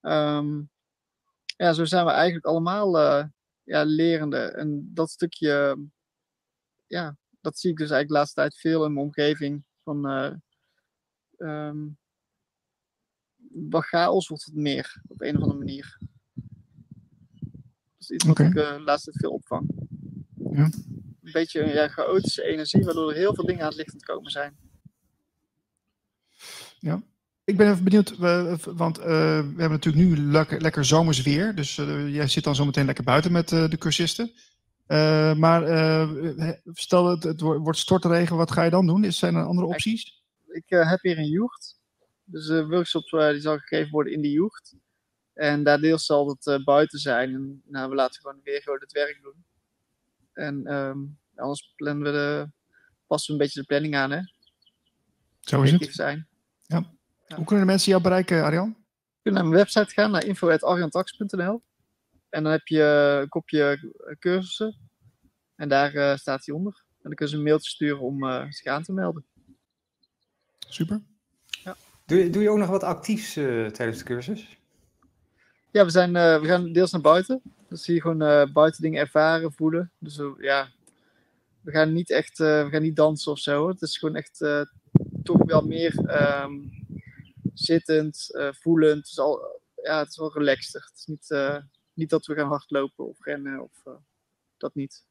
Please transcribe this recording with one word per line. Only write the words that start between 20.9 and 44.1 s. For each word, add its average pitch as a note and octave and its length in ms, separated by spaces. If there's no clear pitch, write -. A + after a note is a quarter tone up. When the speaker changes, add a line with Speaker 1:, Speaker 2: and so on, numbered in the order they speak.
Speaker 1:
Een - 100
beetje, E3 320
ja, D3+ 240
chaotische - 540
energie, D#3 420
waardoor D#3+ 260
er D3+ 60
heel G3 180
veel F3+ 120
dingen F3 160
aan D#3 60
het D3+ 80
licht D#3 140
aan - 60
het - 80
komen - 260
zijn. C#3+ 260
Speaker 2:
Ja. F3 240
Ik G3+ 120
ben G#3 140
even F#3 140
benieuwd, G3 260
eh, F3 480
v-, - 60
want, E3 220
eh, E3+ 80
we D#3 500
hebben E3 140
natuurlijk D#3 340
nu F3 120
lekker, D3 440
lekker D#3 240
zomers D3+ 380
weer. D#3+ 320
Dus, D3 240
eh, D3 360
jij D3 140
zit D3+ 160
dan D3 100
zometeen C#3+ 320
lekker B2+ 180
buiten D3+ 280
met, E3+ 200
eh, D#3+ 160
de D#3+ 100
cursisten. E3+ 540
Eh, D#3 480
maar, E3 280
eh, D#3+ 480
he-, D#3+ 240
stel F3 340
het, F3 160
het D#3+ 180
wo-, D#3 180
wordt D#3+ 200
stortregen, E3+ 580
wat E3 140
ga E3 120
je E3 80
dan F3+ 160
doen? F#3 180
Is, F3+ 140
zijn E3+ 160
er E3 100
andere F3 220
Speaker 1:
Ik, E3+ 60
Speaker 2:
opties? A3 500
Speaker 1:
ik, - 240
eh, E3+ 200
heb F#3 120
hier E3+ 160
een D3+ 100
joert. G3+ 460
Dus D#3 220
de D#3+ 200
workshop, E3 460
eh, D3+ 180
die D3 100
zal D3+ 180
gegeven D3+ 320
worden D3+ 220